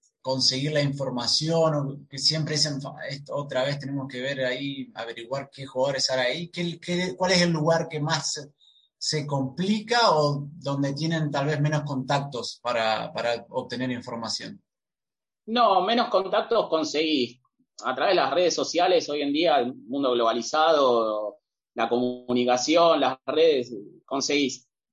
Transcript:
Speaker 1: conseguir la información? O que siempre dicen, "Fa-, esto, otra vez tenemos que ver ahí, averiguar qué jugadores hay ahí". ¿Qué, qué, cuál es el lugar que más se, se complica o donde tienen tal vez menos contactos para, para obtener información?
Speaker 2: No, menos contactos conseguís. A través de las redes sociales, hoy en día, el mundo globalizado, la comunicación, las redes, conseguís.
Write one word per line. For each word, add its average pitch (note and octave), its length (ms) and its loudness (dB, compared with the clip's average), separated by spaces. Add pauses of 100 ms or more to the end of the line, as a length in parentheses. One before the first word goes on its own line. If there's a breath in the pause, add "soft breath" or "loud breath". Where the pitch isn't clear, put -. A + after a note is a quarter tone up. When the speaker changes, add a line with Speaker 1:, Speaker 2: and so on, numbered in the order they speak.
(220)
Speaker 1:
conseguir C3 500 0
la D3 100 2
información? C#3+ 920 0
O C#3 340 -4
que C#3 100 -14
siempre D#3 360 0
dicen, C#3+ 260 0
"Fa-, - 280 -10
esto, - 260 -10
otra C3 300 -2
vez C#3+ 140 -2
tenemos C3+ 300 -6
que B2+ 120 -10
ver C3+ 240 -4
ahí, C3+ 500 -4
averiguar A#2 580 -8
qué C3+ 140 -14
jugadores C3 440 0
hay C3 100 2
ahí". D3+ 280 -2
¿Qué, F3 320 -4
qué, F3 360 -2
cuál F#3 160 2
es F3 100 4
el F3 80 4
lugar D#3+ 380 2
que D#3 120 -6
más D3+ 340 -2
se, C#3+ 180 -12 (440 soft breath)
se D3 300 -4
complica F#3+ 840 0
o D3 400 2
donde C#3 400 -4
tienen D#3+ 380 -2
tal C#3 160 -2
vez D3 140 0
menos D3+ 220 2
contactos C#3 800 -4
para, A2+ 500 0
para A2+ 380 -2
obtener B2 400 -4
información? A#2+ 720 -8 (840)
Speaker 2:
No, A3 360 4
menos A#3 280 0
contactos G3+ 580 0
conseguís. D3+ 720 -2 (440)
A B2 100 -2
través D#3 180 2
de F3 80 4
las C3 140 2
redes E3+ 200 2
sociales, E3 540 2
hoy D3 140 -2
en C#3+ 100 -2
día, D#3 260 4
el B2 160 0
mundo C3 380 -2
globalizado, A#2+ 1300 2 (360)
la A#2 140 0
comunicación, B2 1120 4
las C3 240 0
redes, C#3 480 2 (320)
conseguís. C#3 640 -2 (260)